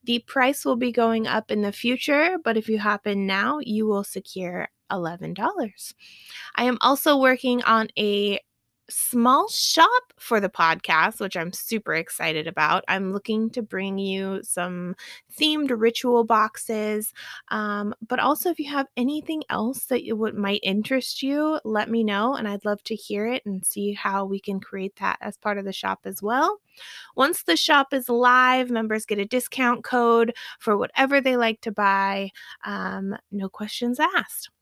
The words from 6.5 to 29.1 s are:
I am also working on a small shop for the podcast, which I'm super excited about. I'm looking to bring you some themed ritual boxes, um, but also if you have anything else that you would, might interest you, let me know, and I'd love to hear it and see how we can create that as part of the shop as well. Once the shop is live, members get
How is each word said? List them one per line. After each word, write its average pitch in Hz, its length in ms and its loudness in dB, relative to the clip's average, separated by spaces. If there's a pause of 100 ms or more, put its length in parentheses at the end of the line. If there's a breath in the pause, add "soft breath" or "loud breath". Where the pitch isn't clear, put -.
I - 80 0
am 247 180 0
also 285 340 4
working 254 460 4
on 220 340 2
a 202 440 0 (540)
small 254 540 4
shop - 400 4 (300)
for 220 240 0
the 190 80 0
podcast, 165 720 2
which 190 160 -4
I'm 170 160 -4
super 208 400 -4
excited 160 520 -4
about. 160 440 0
I'm 190 240 -2
looking 220 380 -2
to 240 100 -6
bring 196 360 -6
you 190 460 -4
some 180 540 -6 (420 loud breath)
themed 302 340 0
ritual 233 520 2
boxes, 214 880 -2 (340 loud breath)
um, 208 480 -4 (100)
but 247 140 -2
also 294 300 2
if 330 100 -2
you 285 100 -6
have 277 180 -2 (100)
anything 302 520 -2
else 226 360 -4
that - 180 -2
you 220 140 -4
would, 220 180 -2
might 202 260 0
interest 214 640 -2
you, 302 400 0
let 214 260 -2
me 226 140 2
know, 214 320 0
and 214 140 -4
I'd 202 160 -6
love 208 180 -2
to 226 120 -6
hear 208 320 -6
it 254 180 -4
and 196 200 -6
see 202 280 -2
how 196 320 -2
we 196 160 -4
can 196 180 -4
create 190 380 -8
that - 240 -2
as - 160 -8
part 208 200 -2
of 196 60 -6
the 196 80 -6
shop 190 320 -4
as 196 180 -10
well. 285 380 2 (560 loud breath)
Once 302 280 2
the 339 120 4
shop 285 380 4
is 254 160 -2
live, 254 600 6
members 220 360 -2
get 202 140 -2